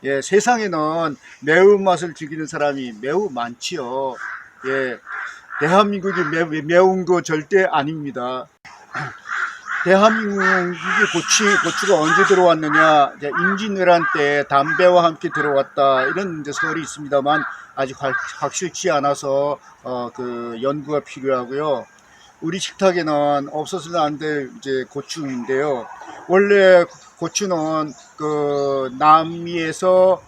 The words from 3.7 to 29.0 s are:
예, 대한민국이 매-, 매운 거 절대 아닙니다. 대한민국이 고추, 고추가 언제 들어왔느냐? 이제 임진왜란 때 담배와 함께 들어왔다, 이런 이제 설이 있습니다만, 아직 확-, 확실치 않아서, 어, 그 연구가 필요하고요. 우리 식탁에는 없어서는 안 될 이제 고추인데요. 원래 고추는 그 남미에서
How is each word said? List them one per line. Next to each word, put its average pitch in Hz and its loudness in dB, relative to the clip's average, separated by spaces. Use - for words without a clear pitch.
예, 131 -4
대한민국이 190 2
매-, 156 -4
매운 180 2
거 175 2
절대 165 0
아닙니다. 143 -4
대한민국이 190 2
고추, 175 0
고추가 175 0
언제 160 2
들어왔느냐? 156 4
이제 147 -6
임진왜란 190 2
때 143 0
담배와 170 4
함께 165 -2
들어왔다, 139 0
이런 170 -6
이제 143 -10
설이 160 -4
있습니다만, 143 -2
아직 135 -6
확-, 131 -4
확실치 175 -6
않아서, 143 0
어, 123 -8
그 120 -8
연구가 143 -4
필요하고요. 135 -4
우리 175 -4
식탁에는 147 0
없어서는 165 -6
안 151 -2
될 147 -4
이제 131 -4
고추인데요. 135 -4
원래 190 6
고추는 160 -2
그 143 -2
남미에서 170 4